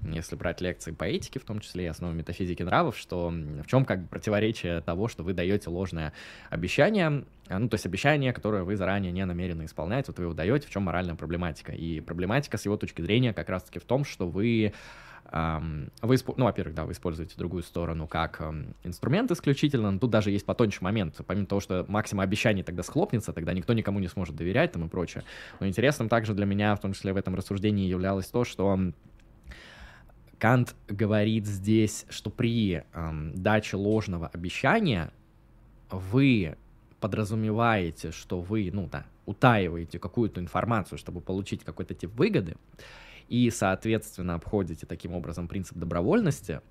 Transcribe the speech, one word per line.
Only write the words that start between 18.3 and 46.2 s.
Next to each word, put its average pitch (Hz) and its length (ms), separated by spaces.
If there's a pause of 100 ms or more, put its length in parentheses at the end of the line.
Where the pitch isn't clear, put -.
ам, 80 420
инструмент 151 480
исключительно, 139 600
но 95 80
тут 127 120
даже 104 200
есть 101 140
потоньше 101 380
момент. 92 440
Помимо 95 200
того, 101 140
что 90 280
максима 104 340
обещаний 98 400
тогда 90 200
схлопнется, 127 500
тогда 82 200
никто 92 200
никому 104 260
не 92 100
сможет 82 280
доверять 104 360
там 82 120
и 80 40
прочее. - 340 (360)
Но 98 80
интересным 110 420
также 113 240
для 101 120
меня, 104 300
в 98 60
том 98 120
числе 95 200
в 95 40
этом 92 180
рассуждении, 98 540
являлось 92 380
то, 120 180
что, 95 260
ам, 95 220 (1500)
Кант 123 360 (140)
говорит 107 580
здесь, 104 600
что - 220
при, 113 520 (100)
ам, 80 420
даче 104 420
ложного 101 520
обещания 117 840 (800)
вы 95 640 (460)
подразумеваете, 107 1120
что - 300
вы, 92 320
ну 95 180
да, 73 140 (220)
утаиваете 87 720
какую-то 107 420
информацию, 95 580
чтобы 87 220
получить 95 440
какой-то - 300
тип 90 200
выгоды, 147 400 (760)
и, 120 220
соответственно, 95 840
обходите 82 520
таким 85 260
образом 87 360
принцип 92 280
добровольности 87 920